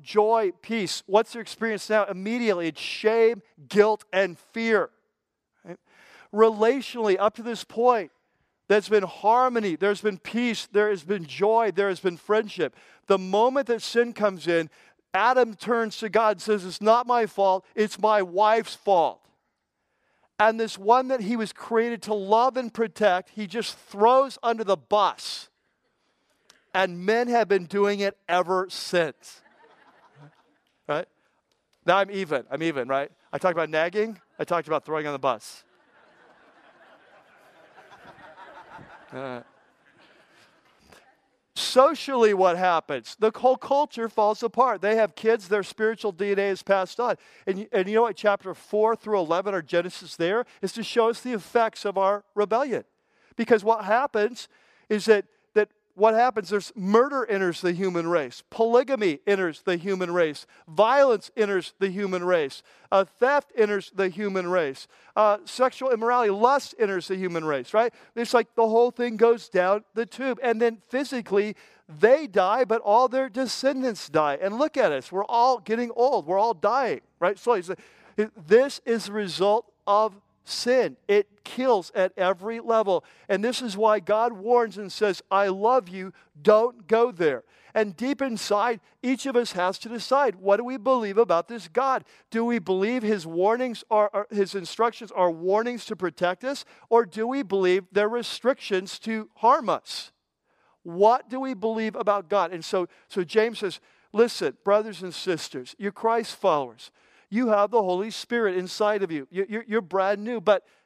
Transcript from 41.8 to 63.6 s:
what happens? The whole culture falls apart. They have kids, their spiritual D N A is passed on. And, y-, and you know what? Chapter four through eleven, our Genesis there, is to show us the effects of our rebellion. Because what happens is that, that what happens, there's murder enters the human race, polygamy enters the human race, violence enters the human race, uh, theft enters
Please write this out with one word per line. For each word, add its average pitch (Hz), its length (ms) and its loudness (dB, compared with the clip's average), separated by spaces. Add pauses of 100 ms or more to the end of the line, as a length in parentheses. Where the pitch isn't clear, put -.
what 185 240 2
happens? 160 600 -2
The 214 160 0
whole 254 220 2
culture 262 540 -2
falls 214 320 0
apart. 233 400 0
They 214 140 2
have 214 180 0
kids, 220 340 0
their 202 140 0
spiritual 220 500 -4
D 202 200 -4
N 196 60 0
A 202 120 0
is 185 120 -6
passed 196 380 -2
on. 233 160 -2 (300)
And, 190 140 -4
y-, 214 120 -12
and 190 160 0
you 208 60 -4
know 220 80 4
what? 226 120 -2
Chapter 196 380 -2
four 214 420 -2
through 214 240 -4
eleven, 185 360 -2
our 175 80 -4
Genesis 170 540 -6
there, 196 280 -2 (160)
is 190 120 -6
to 233 100 -10
show 226 260 2
us 233 140 -4
the 247 100 -6
effects 226 540 -2
of 196 100 -4
our 196 280 0 (100)
rebellion. 208 500 -2 (520)
Because 226 280 2
what 220 220 0
happens 233 600 -2 (420)
is 214 160 -2
that, 208 180 6 (300)
that 214 160 2 (240)
what 220 200 4
happens, 220 360 0
there's 202 260 -4
murder 226 500 2
enters 190 340 -2
the 175 120 -2
human 175 340 -2
race, 175 440 -2
polygamy 226 760 2
enters 190 360 -2
the 185 120 -2
human 180 400 -4
race, 160 320 0 (220)
violence 220 680 2
enters 202 440 -2
the 196 80 0
human 185 340 -4
race, 170 400 0 (300)
uh, 196 120 4
theft 277 520 0
enters 208 360 0